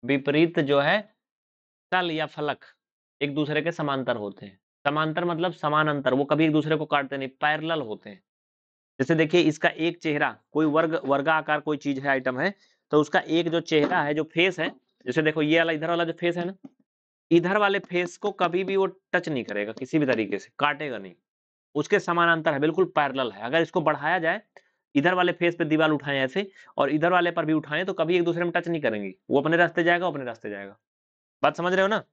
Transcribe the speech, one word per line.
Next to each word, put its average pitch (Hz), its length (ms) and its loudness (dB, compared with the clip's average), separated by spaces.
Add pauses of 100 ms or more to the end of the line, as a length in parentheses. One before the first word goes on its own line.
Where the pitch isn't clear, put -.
विपरीत 143 580 2
जो 143 180 2
है 165 200 2 (920)
तल 180 200 0
या 156 140 -4
फलक 147 400 -6 (560)
एक 143 140 -2
दूसरे 151 260 0
के 165 100 -2
समांतर 135 440 -2
होते 104 300 -10
हैं। 98 140 -20 (260)
समांतर 156 400 -2
मतलब 175 280 -2
समानांतर, 147 600 0
वो 139 120 0
कभी 151 200 2
एक 156 60 2
दूसरे 151 240 0
को 156 100 -4
काटते 143 320 -4
नहीं, 135 120 -6 (120)
पैरेलल 156 400 -2
होते 107 280 -10
हैं। 95 120 -20 (760)
जैसे 135 160 2
देखिए, 160 260 4
इसका 156 280 2
एक 165 320 -4
चेहरा, 147 300 -2 (200)
कोई 156 140 2
वर्ग, 156 300 2 (100)
वर्गाकार 151 540 2
कोई 151 180 -4
चीज 139 220 -4
है, 139 100 -4
आइटम 131 300 0
है, 190 140 0 (380)
तो 151 100 6
उसका 151 180 2
एक 160 300 0
जो 165 120 0
चेहरा 160 400 2
है, 147 120 0
जो 156 100 -2
फेस 180 360 0
है, - 100 -4 (360)
जैसे 127 160 0
देखो 151 200 2
ये 151 160 2
वाला, 165 160 2
इधर 156 160 -4
वाला 170 140 0
जो 165 100 -4
फेस 170 240 -2
है 175 80 -4
ना, 190 100 -6 (760)
इधर 175 260 4
वाले 202 220 2
फेस 180 380 -4
को 208 160 -4
कभी 180 300 0
भी 190 140 -4
वो 190 80 2
टच 180 440 -4
नहीं 131 140 -2
करेगा 104 280 -4
किसी 131 280 -2
भी 147 60 2
तरीके 107 340 0
से, - 200 -16
काटेगा 143 380 -2
नहीं, 95 160 -14 (600)
उसके 165 240 2
समानांतर 170 540 2
है, 135 60 0
बिल्कुल 160 260 2 (100)
पैरेलल 135 360 0
है। 101 100 -16
अगर 135 200 0
इसको 165 200 0
बढ़ाया 151 380 0
जाए 170 220 -2 (540)
इधर 156 180 4
वाले 180 180 2
फेस 170 240 0
पे 170 100 -2
दीवार 156 240 2
उठाएं 139 300 0
ऐसे 180 320 -2 (260)
और 139 120 2
इधर 156 220 2
वाले 175 200 4
पर 165 140 -2
भी 156 80 2
उठाएं 151 320 -2
तो 196 80 -4
कभी 175 240 0
एक 175 60 2
दूसरे 170 200 0
में 175 80 -2
टच 170 160 -2
नहीं 165 140 -2
करेंगी। 107 320 -2 (160)
वो 139 120 4
अपने 160 160 2
रास्ते 170 260 2
जाएगा, 175 220 2
वो 170 60 -2
अपने 143 140 -8
रास्ते 113 240 -10
जाएगा। 98 280 -12 (680)
बात 151 120 2
समझ 175 180 -2
रहे 190 80 4
हो 190 60 4
ना? 202 260 0